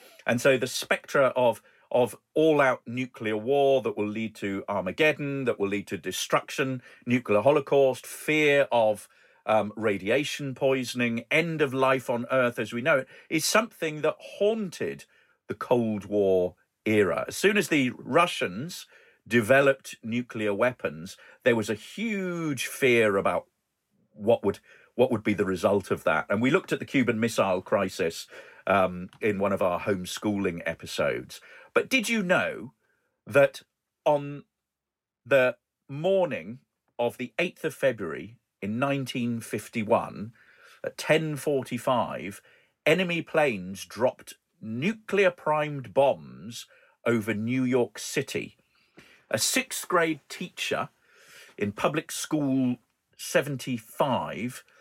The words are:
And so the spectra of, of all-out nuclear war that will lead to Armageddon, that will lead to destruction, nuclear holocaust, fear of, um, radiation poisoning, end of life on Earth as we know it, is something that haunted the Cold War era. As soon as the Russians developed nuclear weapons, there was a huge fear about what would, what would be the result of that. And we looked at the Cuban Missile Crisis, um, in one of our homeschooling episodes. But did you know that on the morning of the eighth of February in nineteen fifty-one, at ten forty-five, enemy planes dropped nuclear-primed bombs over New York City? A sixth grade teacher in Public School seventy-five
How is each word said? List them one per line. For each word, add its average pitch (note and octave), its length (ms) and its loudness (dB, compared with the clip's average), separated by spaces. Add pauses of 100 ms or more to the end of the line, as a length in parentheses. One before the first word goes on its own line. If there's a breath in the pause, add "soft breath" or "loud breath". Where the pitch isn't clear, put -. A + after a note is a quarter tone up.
(260 loud breath)
And A#2+ 140 2
so C3+ 180 4
the B2 100 -2
spectra - 680 0
of, B2 260 2 (300 soft breath)
of B2 240 2 (180)
all-out C#3+ 520 4
nuclear A#2 500 -4
war C3+ 460 4
that A2 160 -4
will G#2 100 0
lead G#2+ 280 -6
to G2 340 -4
Armageddon, C#3 760 0
that A#2 140 0
will G2 100 0
lead G2+ 180 -4
to G2 100 -8
destruction, C3 840 -4 (240 loud breath)
nuclear A#2+ 360 2
holocaust, C#3 640 4
fear D3 640 2
of, A2 380 2 (360 soft breath)
um, G#2+ 300 2
radiation A2 800 -2
poisoning, B2 720 0
end D#3+ 320 0
of C3+ 120 2
life C3+ 360 2
on A#2+ 220 -4
Earth B2+ 280 2
as A2 140 -6
we A#2+ 80 -4
know D3 180 2
it, B2+ 80 -6 (220 loud breath)
is D#3+ 140 -2
something E3 580 -2
that D3+ 180 0
haunted G3+ 840 -4 (420 soft breath)
the - 80 -8
Cold A2 500 0
War F#2+ 500 2 (300)
era. G#2 420 2
As - 100 -10
soon G#3 200 4
as F#3 100 2
the C3+ 300 2
Russians C#3 880 -2 (420 soft breath)
developed B2+ 760 4
nuclear A2+ 500 -2
weapons, F#2+ 640 -2 (260 loud breath)
there A#2+ 120 4
was G#2+ 140 -2
a A2 60 -2
huge F3+ 920 -6
fear A#2 500 4
about F2+ 300 0 (680)
what G#2+ 320 2
would, G2+ 140 0 (360 soft breath)
what B2+ 160 2
would G#2+ 120 -2
be G#2+ 100 0
the G2+ 120 0
result F#2+ 460 0
of F2 120 -2
that. D#2 260 0
And G2+ 120 0
we C3 100 2
looked F3+ 200 0
at D3 80 -2
the B2+ 60 -10
Cuban A#2+ 340 0
Missile G2+ 420 0
Crisis, F#2+ 640 -2 (380 loud breath)
um, F#2 440 2 (100)
in G#2 200 0
one G2 120 2
of G2 100 -2
our F2+ 180 2
homeschooling F#2+ 840 -2
episodes. C#2 760 -6 (320 loud breath)
But - 160 2
did B3 180 2
you A3+ 140 0
know A2 520 -2 (520)
that C#3 380 4 (420)
on C#3+ 380 0 (800)
the B2+ 320 4 (320)
morning C#3 680 -2 (400)
of A#2+ 180 -2
the B2 220 -8
eighth - 260 -4
of D3 80 -4
February G2+ 640 -4 (240)
in G#2 180 -4
nineteen B2+ 640 -2
fifty-one, G#2+ 880 -4 (520 soft breath)
at - 140 -8
ten D#3 380 0
forty-five, A#2+ 1080 -4 (440 soft breath)
enemy E3+ 380 2
planes G#2 640 -2
dropped - 500 -4 (260)
nuclear-primed D3+ 1300 -2
bombs F#2 760 0 (380 soft breath)
over A2+ 280 0
New A#2 300 -2
York B2 340 0
City? - 580 -6 (760 soft breath)
A B2+ 80 0
sixth - 480 -4
grade E3 420 0
teacher - 600 -6 (680 loud breath)
in G#2 140 -2
Public E3 400 -2
School C3 640 0 (400)
seventy-five B2 1500 -4 (180 loud breath)